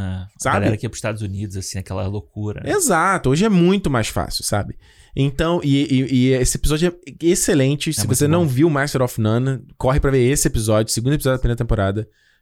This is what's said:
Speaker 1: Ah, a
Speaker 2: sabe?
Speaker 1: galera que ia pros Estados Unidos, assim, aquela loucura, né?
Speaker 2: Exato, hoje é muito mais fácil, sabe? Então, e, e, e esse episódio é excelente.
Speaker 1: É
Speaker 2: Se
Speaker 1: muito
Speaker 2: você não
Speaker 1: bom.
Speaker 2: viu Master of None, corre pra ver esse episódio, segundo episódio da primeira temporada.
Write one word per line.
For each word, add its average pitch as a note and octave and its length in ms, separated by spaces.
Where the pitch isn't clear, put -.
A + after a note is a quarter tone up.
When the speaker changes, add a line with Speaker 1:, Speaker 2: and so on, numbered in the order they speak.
Speaker 1:
Ah, F#2 220
a - 80
Speaker 2:
sabe? C3+ 180
Speaker 1:
galera B2 180
que - 80
ia - 20
pros - 120
Estados G#2+ 200
Unidos, G2 380
assim, G2 200
aquela F#2+ 280
loucura, G#2 580
né? B3+ 80
Speaker 2:
Exato, F#3+ 560
hoje D#3 160
é A3+ 60
muito F#3 400
mais A#2 180
fácil, - 340
sabe? - 360
Então, D3+ 480
e, C#3 240
e, C3+ 40
e B2+ 180
esse B2+ 240
episódio D#3 400
é C3 200
excelente. D3 640
Speaker 1:
É - 20
Speaker 2:
Se D3 80
Speaker 1:
muito C3 160
Speaker 2:
você D3 100
não E3+ 180
Speaker 1:
bom. D#3 40
Speaker 2:
viu C#3 220
Master C#3+ 320
of A#2+ 180
None, B2 400
corre C3 240
pra C#3 100
ver C3 200
esse D3 180
episódio, A2 460
segundo B2 180
episódio C#3 240
da - 40
primeira A#2 180
temporada. G#2 500